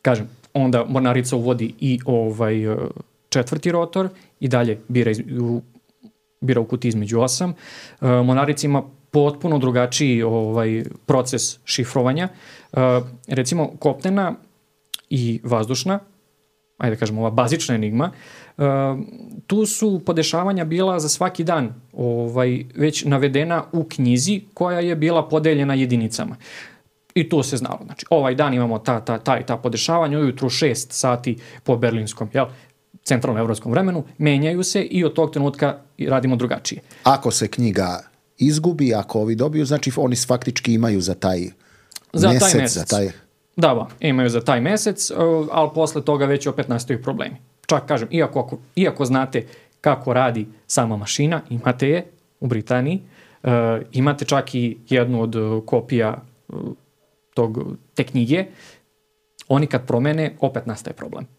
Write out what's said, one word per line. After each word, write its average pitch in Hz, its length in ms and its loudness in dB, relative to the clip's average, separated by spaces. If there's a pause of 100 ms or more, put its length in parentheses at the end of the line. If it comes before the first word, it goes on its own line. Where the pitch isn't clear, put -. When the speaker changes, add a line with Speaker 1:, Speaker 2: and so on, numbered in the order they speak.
Speaker 1:
Kažem, 113 280 0 (240)
onda 123 360 2
mornarica 127 460 2
uvodi 120 440 0
i, 127 260 0
ovaj, 110 680 0
e, - 40 -2 (520)
četvrti 147 420 -2
rotor 170 380 -2 (300)
i 135 80 -4
dalje 120 400 0
bira 117 240 2
iz-, 110 100 -2 (200)
u, 120 200 -2 (800)
bira 127 200 2
u 110 40 -2
kutiji 123 240 -2
između 110 300 0
osam. 160 340 0 (480)
E, 135 60 2
mornarica 131 600 2
ima 139 160 2 (280)
potpuno 147 460 2
drugačiji, 123 680 2
ovaj, 113 600 0 (220)
proces 127 580 0
šifrovanja. 135 640 0 (460)
E, - 40 0 (500)
recimo, 139 520 -2
kopnena 190 540 0 (760)
i 117 340 0
vazdušna, 123 560 -2 (760)
ajde 113 180 0
da - 40 -12
kažemo, 107 220 -2
ova 110 80 0
bazična 123 460 2
Enigma, 113 360 0 (460)
e, 151 40 -2 (880)
tu 214 180 0
su 208 400 -2
podešavanja 175 600 0
bila 180 340 0
za 151 100 -2
svaki 180 340 -2
dan, 147 300 0 (200)
ovaj, 123 720 0 (100)
već 151 300 0
navedena 143 680 2
u 165 120 -2
knjizi 139 580 0 (120)
koja 175 260 0
je 175 160 0
bila 160 340 2
podeljena 151 440 2
jedinicama. 123 640 0 (800)
I 170 140 2
tu 147 140 2
se 127 140 -4
znalo, 123 280 -6
znači, - 240 -16
ovaj 135 260 4
dan 143 180 2
imamo 120 260 0
ta, 120 200 0
ta, 113 180 -4
ta 123 200 0
i 120 80 -6
ta 117 120 -2
podešavanja, 147 640 0
ujutru 131 280 0
u - 20 0
šest - 420 0
sati 123 460 0 (260)
po 120 140 2
berlinskom, 113 560 -2
jel, 135 120 2 (580)
centralnoevropskom 113 680 0
vremenu, 180 320 0 (140)
menjaju 151 460 2
se 190 180 0
i 180 220 0
od 143 100 0
tog 156 180 2
trenutka 143 460 0 (200)
radimo 131 380 0
drugačije. - 460 -4 (220)
Speaker 2:
Ako 131 280 4
se - 160 0
knjiga 92 540 0 (360)
izgubi, 151 560 2
ako 107 260 0
ovi 110 160 0
dobiju, 151 300 0
znači, 139 320 0
oni 123 180 2
faktički 123 580 0
imaju 113 280 2
za 87 120 -2
taj 90 360 0 (640)
Speaker 1:
Za 98 140 4
taj 120 60 6
Speaker 2:
mesec, 151 200 4
Speaker 1:
mesec. 127 180 2
Speaker 2:
za 85 140 -4
taj 101 260 2 (440)
Speaker 1:
Da, 151 200 4
ba, 110 120 -4 (120)
imaju 131 300 2
za 117 120 0
taj 120 200 2
mesec, 208 500 0
e, - 20 -8 (380)
ali 156 240 2
posle 156 260 0
toga 143 240 2
već 139 220 0
opet 135 200 -4
nastaju 120 340 -4
problemi. - 340 -6 (320)
Čak 151 180 2
kažem, 233 260 -2
iako, 143 280 0
ako, - 180 -6 (180)
iako 160 300 0
znate 131 400 0 (360)
kako 131 320 0
radi 120 340 0 (200)
sama 110 300 0
mašina, 147 520 -2
imate 127 400 0
je 170 160 0 (340)
u 131 80 -4
Britaniji, 123 540 -2 (420)
e, 127 60 0 (420)
imate 139 340 0
čak 139 300 -2
i 120 220 -2 (120)
jednu 123 320 2
od, 113 140 -2
e, 113 40 -2 (260)
kopija, 117 520 0 (320)
e, - 40 -16 (800)
tog, 113 260 0 (340)
te 131 100 -2
knjige, 135 420 0 (1040)
oni 143 200 4
kad 127 200 -2
promene, 151 520 0
opet 131 260 -2
nastaje - 280 -10
problem. - 320 -12 (140)